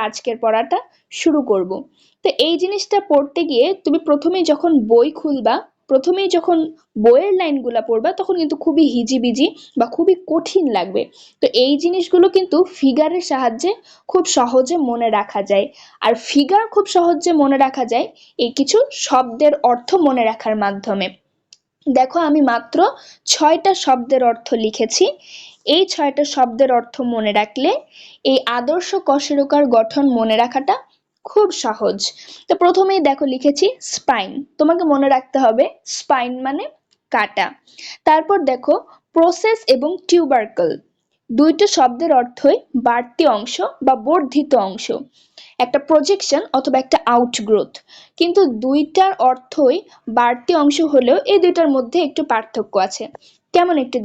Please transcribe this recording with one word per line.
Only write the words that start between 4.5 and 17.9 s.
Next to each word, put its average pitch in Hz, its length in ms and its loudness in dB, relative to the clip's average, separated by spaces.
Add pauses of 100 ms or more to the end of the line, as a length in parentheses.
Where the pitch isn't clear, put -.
যখন 294 180 0 (200)
বই 233 180 4 (120)
খুলবা, 262 360 -2 (340)
প্রথমেই 349 460 0
যখন 339 220 0 (460)
বইয়ের 415 360 4
লাইনগুলা 247 480 -4
পড়বা, 226 300 0
তখন 381 220 -2
কিন্তু 302 240 -4
খুবই 320 200 2 (100)
হিজিবিজি 240 520 -2 (300)
বা 233 180 0
খুবই 359 200 2 (160)
কঠিন 330 340 -2 (120)
লাগবে। 185 260 -4 (380)
তো 277 60 0 (160)
এই 269 100 2 (100)
জিনিসগুলো 349 440 2 (100)
কিন্তু 370 220 0 (180)
ফিগারের 302 540 0
সাহায্যে 262 400 -2 (380)
খুব 370 140 2 (140)
সহজে 262 400 0 (140)
মনে 233 260 -2
রাখা 208 240 -4 (100)
যায়। 202 160 2 (360)
আর 226 100 2 (160)
ফিগার 330 360 2 (100)
খুব 403 100 2 (100)
সহজে 339 360 2 (120)
মনে 277 220 2
রাখা 262 280 -4